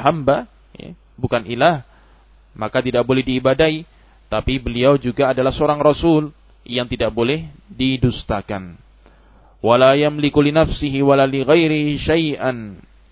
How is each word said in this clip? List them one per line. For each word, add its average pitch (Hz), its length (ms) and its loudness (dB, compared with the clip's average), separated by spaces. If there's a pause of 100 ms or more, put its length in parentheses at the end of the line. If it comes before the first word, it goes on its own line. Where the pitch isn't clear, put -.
hamba, 151 400 0 (240)
ya, - 240 -18 (240)
bukan 120 280 -4
ilah, 131 360 0 (680)
maka 123 320 -4
tidak 120 220 0
boleh 131 180 0
diibadai. 135 640 0 (420)
Tapi 127 320 -4
beliau 123 380 2
juga 127 340 0
adalah 127 160 0
seorang 147 320 0
rasul 151 480 2 (380)
yang 120 240 -4
tidak 110 240 -2
boleh 147 340 -2 (220)
didustakan. 113 1080 -4 (840)
Wala 127 320 6
yamliku 147 480 2
li 147 80 0
nafsihi 147 520 0
wala 139 200 4
li 135 200 -2
ghairihi 151 560 0
syai'an 127 840 -4 (280)